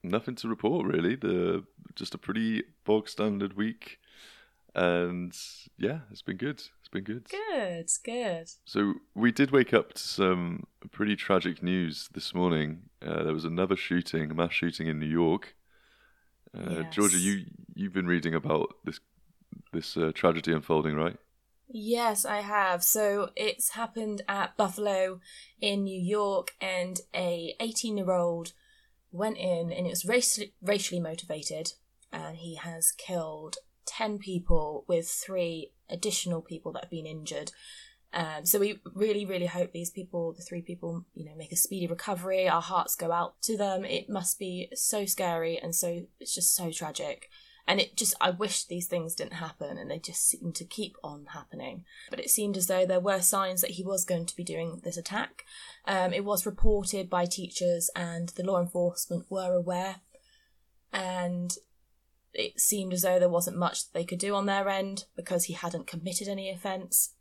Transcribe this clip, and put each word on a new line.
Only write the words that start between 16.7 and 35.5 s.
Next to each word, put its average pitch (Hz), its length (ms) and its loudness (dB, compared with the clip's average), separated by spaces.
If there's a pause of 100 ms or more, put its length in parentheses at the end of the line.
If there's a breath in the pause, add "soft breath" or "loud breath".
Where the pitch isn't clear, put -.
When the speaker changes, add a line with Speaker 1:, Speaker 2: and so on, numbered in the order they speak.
Speaker 1:
Georgia, 98 340 4
Speaker 2:
Yes. 90 80 4
Speaker 1:
you, 98 200 0 (300)
you've 95 180 -4
been 92 140 2
reading 85 260 4
about 78 400 2 (100)
this, - 160 -8 (720)
this, - 240 -4
uh, 80 200 2
tragedy 82 360 4
unfolding, 78 440 4
right? 82 220 0 (500)
Speaker 2:
Yes, 226 580 0
I 208 120 0
have. 202 460 2
So 202 520 4
it's - 360 -2
happened 220 560 -4
at 202 300 -2
Buffalo 190 640 2 (420 loud breath)
in 202 220 2
New 190 180 -4
York, 196 580 0
and 185 400 -2 (140)
a 175 460 -2
eighteen-year-old 185 960 0 (580 soft breath)
went 208 260 -2
in, 170 340 0
and 175 160 -2
it - 20 0
was 180 140 -4
raci-, 220 480 2 (100)
racially 190 380 0
motivated, 160 760 -6 (380)
and 160 260 -8
he 170 180 -10
has 165 360 0
killed 160 680 -6 (280)
ten 208 340 -2
people, 170 680 2
with 170 220 2
three 170 600 -4 (180)